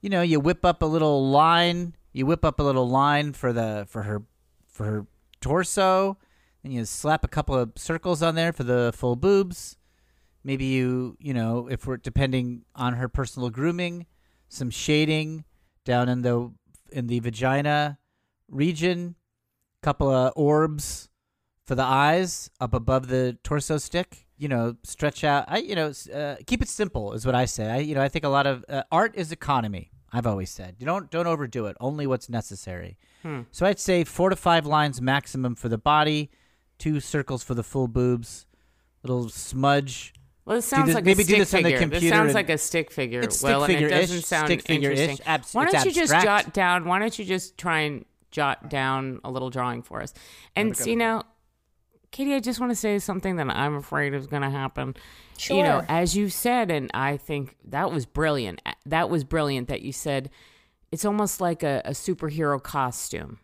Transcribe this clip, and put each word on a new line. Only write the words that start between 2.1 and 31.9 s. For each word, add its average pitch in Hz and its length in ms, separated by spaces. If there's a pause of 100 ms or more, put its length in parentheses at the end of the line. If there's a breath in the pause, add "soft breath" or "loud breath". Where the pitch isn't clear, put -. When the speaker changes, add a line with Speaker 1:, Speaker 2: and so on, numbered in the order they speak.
Speaker 1:
you 131 120
whip 165 180
up 156 160
a 147 40
little 131 260
line 143 440
for 123 200
the, 107 360
for 110 140
her, 104 200 (440)
for - 180
her 107 200 (340)
torso, 185 800 (460)
and 139 100
you 120 120
slap - 380
a - 40
couple 156 280
of 123 200
circles 165 460
on 165 140
there 165 180
for - 100
the 120 320
full 123 200
boobs. 185 640 (680)
Maybe 135 220
you, 127 540
you 143 140
know, 120 360
if 127 180
we're, 127 100
depending 127 680 (120)
on 123 180
her 123 140
personal 123 420
grooming, 175 580 (420)
some 127 200
shading 156 760 (400)
down 123 240
in 123 120
the, 120 300 (400)
in 123 160
the 120 120
vagina 139 800 (520)
region, 175 680 (680)
couple 143 280
of 131 260
orbs 151 720 (560)
for - 100
the 131 80
eyes 151 680 (100)
up 117 140
above 131 340
the 127 360
torso 151 340
stick. - 500 (100)
You 143 100
know, 120 360
stretch - 400
out. 143 240
I, 170 120
you 196 160
know, 156 140
s-, - 200
uh, 143 280 (100)
keep - 160
it 226 40
simple 113 460
is 113 140
what 127 80
I 127 100
say. 110 240
I, 117 80
you 151 160
know, 135 80
I 139 80
think 156 160
a 143 40
lot 139 180
of, 131 200
uh, 135 140 (100)
art 214 240
is 165 160
economy. 113 600 (200)
I've 117 140
always 98 240
said, 90 300
you 127 80
don't, 170 240
don't 170 160
overdo 131 400
it. 95 120
Only 143 280